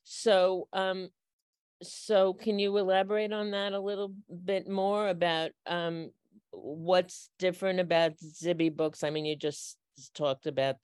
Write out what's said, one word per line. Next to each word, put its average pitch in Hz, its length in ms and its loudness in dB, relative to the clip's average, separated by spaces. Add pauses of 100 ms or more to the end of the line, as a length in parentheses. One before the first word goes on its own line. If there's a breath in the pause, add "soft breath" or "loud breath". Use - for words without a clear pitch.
So, 185 680 2
um, 190 360 -2 (760)
so 190 520 2
can 202 240 -2
you 202 200 0
elaborate 196 540 2
on 208 200 -2
that 202 220 -2
a 202 60 -2
little 196 320 -6 (320)
bit 190 240 -2
more 196 400 0
about, 170 440 0 (140)
um, 165 440 -4 (400)
what's 170 880 -2
different 185 420 0
about 165 380 2
Zibby 160 560 -2
Books? 156 300 -2
I 147 60 0
mean, 156 140 -4
you 151 120 -2
just - 420 -8 (360)
talked 143 320 -2
about 135 360 0